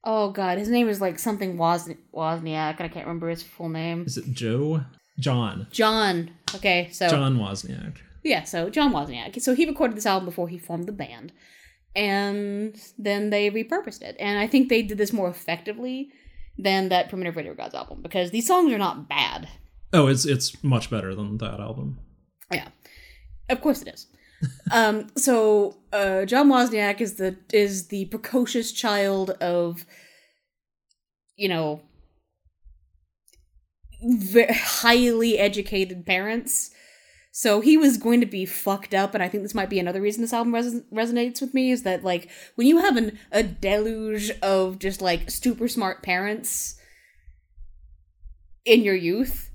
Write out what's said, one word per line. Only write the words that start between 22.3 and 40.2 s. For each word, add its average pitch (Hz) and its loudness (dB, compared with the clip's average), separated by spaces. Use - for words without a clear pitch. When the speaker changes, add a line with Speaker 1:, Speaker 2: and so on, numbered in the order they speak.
Speaker 1:
Yeah. - -6
Of 254 0
course 277 2
it - -14
is. - -20
<laughs> - -20
Um, 220 4
so, 214 4
uh, 196 0
John 262 6
Wozniak 220 4
is 208 -4
the, 185 -2
is 196 2
the 196 -4
precocious 233 -2
child 196 0
of, 175 -2
you 202 -2
know, 160 -2
ve-, 233 4
highly 233 4
educated 196 -2
parents. 208 -2
So 214 2
he 294 8
was 277 6
going 233 4
to 233 4
be 190 -6
fucked 196 -4
up, 196 2
and 202 -2
I 180 -2
think 202 -4
this 202 -8
might 202 -2
be 202 -2
another 180 -2
reason 214 0